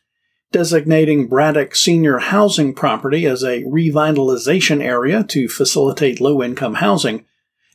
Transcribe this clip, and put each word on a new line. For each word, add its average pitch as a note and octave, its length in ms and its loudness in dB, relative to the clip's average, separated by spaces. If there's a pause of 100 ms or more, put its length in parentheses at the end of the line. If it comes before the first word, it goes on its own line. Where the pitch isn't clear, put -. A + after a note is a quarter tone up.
(520)
designating D#3 760 2
Braddock D3 460 0
Senior D#3+ 440 2
Housing D#3+ 560 0
property C#3 500 -2
as B2+ 180 -2
a B2 200 -4
revitalization D3 1200 0
area C3 400 0
to C3 240 -2
facilitate C3+ 720 0
low-income B2 540 -2
housing, D#3 500 -2 (500)